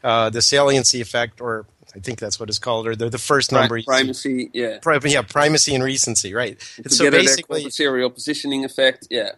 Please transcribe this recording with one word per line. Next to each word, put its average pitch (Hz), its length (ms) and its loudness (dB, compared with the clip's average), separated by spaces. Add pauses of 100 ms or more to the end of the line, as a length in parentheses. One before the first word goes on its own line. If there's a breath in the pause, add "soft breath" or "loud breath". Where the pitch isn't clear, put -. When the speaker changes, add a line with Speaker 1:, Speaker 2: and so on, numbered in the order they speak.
Speaker 1:
the, 131 40 -6
uh, 113 240 2
the 117 120 -2
saliency 139 580 4
effect, 117 400 -4
or 113 240 -6 (320)
I 101 40 -14
think 110 180 -8
that's 104 220 -6
what 110 80 -10
it's 107 100 -4
called, 113 300 -4
or 113 80 -2
the, 117 120 -2
the 120 100 -6
first 139 320 0
Speaker 2:
Pri-, 131 100 4
Speaker 1:
number 120 160 2
you 113 60 -6
see. 113 40 -20
Speaker 2:
primacy, 131 680 0
yeah. 113 300 -4
Speaker 1:
Pri-, 156 220 2
yeah, 143 180 2
primacy 147 540 2
and 127 80 0
recency, 117 500 -2
right. 113 240 -4 (200 loud breath)
And - 120 -12
so - 140 4
Speaker 2:
Together 143 140 6
they're - 80 6
Speaker 1:
basically 160 340 0
Speaker 2:
called 143 60 -6
the 127 40 -12
serial 127 400 -2
positioning 139 540 -6
effect, 131 460 0
yeah. 110 280 -4